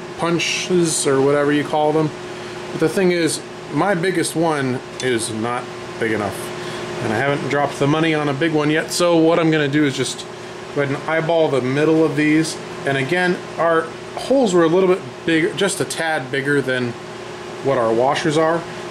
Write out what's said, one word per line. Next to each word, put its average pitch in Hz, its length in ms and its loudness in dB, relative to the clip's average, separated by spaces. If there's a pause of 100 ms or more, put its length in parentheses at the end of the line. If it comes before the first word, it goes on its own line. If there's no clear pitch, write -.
(180)
punches 170 880 0
or 135 160 4
whatever 143 300 4
you 147 120 2
call 151 280 2
them. 156 180 2 (640)
But - 80 -4
the 160 80 4
thing 185 240 2
is, 165 280 0 (320)
my 180 220 2
biggest 170 420 -2
one 143 420 0 (240)
is 120 300 0
not 120 320 -4 (340)
big 113 140 0
enough. 104 260 -2 (640)
And 110 120 -2
I - 20 0
haven't 139 320 0
dropped 143 300 -2
the 143 80 2
money 160 260 2
on 151 160 0
a 139 60 0
big 160 180 0
one 151 180 2
yet, 160 220 0
so 175 240 4
what 165 220 6
I'm 160 120 4
gonna 156 180 2
do 147 180 2
is 135 100 0
just - 300 -4 (480)
go 143 80 0
ahead 139 120 -2
and 139 140 -8
eyeball 160 400 2
the 135 140 2
middle 156 420 4
of 147 100 0
these. 151 440 2 (280)
And 139 100 0
again, 175 400 0 (220)
our 165 240 2 (340)
holes 247 380 2
were 170 100 8
a 160 40 4
little 185 200 4
bit 180 140 2 (240)
big, 160 300 2
just 185 240 0
a 139 40 0
tad 151 460 -4
bigger 139 320 0
than 123 300 -2 (720)
what 135 120 2
our 113 160 2
washers 143 460 2
are. 165 240 2 (280)